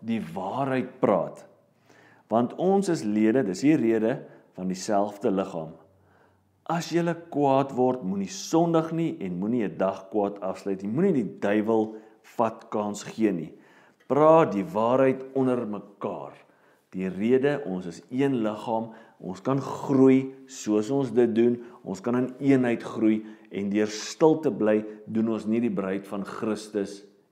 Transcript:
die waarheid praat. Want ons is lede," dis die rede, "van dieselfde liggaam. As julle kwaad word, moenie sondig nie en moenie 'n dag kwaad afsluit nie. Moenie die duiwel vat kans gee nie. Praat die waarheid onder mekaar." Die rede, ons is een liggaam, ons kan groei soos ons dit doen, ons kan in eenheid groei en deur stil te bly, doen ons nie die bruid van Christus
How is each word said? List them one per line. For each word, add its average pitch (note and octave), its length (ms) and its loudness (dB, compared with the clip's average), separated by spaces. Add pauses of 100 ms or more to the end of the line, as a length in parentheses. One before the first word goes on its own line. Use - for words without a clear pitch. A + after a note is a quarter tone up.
die A2+ 200 -4 (140)
waarheid B2 640 -4
praat. F#2+ 460 0 (800)
Want A#2 280 0
ons G3 320 2
is D#3+ 140 -2
lede," A2 420 2
dis F#2 160 -4
die D3+ 160 4
rede, A2+ 460 2 (300)
"van F#2 160 -8
dieselfde G#2 600 -2
liggaam. F2+ 420 -4 (920)
As E3 240 -4
julle E3+ 240 0 (160)
kwaad C3+ 420 2
word, B2+ 300 0
moenie G2 260 -4
sondig E3 640 0
nie E3 280 -2
en F2+ 180 -6
moenie A2 260 -2
'n E2 120 -6
dag F#2+ 340 -2
kwaad G2+ 300 -2
afsluit F#2+ 420 -6
nie. G2+ 80 -4
Moenie F3 220 2
die G#2 260 -2
duiwel G#2+ 560 2 (280)
vat - 480 -4
kans G#2 320 -4
gee G#2+ 300 0
nie. E2 200 -6 (560)
Praat D#3 440 6
die G2 120 -2
waarheid B2+ 580 2 (120)
onder B2+ 320 0
mekaar." G2 640 -10 (580)
Die F#2+ 180 -6
rede, B2+ 580 0
ons F#2 200 -6
is E2 240 -12
een C3 320 0
liggaam, A2+ 500 -4 (260)
ons F#2 240 -10
kan C3+ 180 0
groei C3+ 720 4 (140)
soos G#2+ 440 -2
ons C3+ 200 0
dit A2+ 240 4
doen, A#2+ 280 4 (200)
ons - 180 -8
kan A#2+ 140 -2
in B2+ 240 -2
eenheid B2+ 440 2
groei A2 420 0 (260)
en G2+ 200 -4
deur G#2 160 2
stil D#3 540 2
te D3 100 0
bly, G#2+ 340 2 (220)
doen A2 220 0
ons A2 160 -4
nie A2 160 0
die A#2+ 100 0
bruid F#2+ 360 -6
van G2+ 180 -8
Christus G#2 800 -6 (280)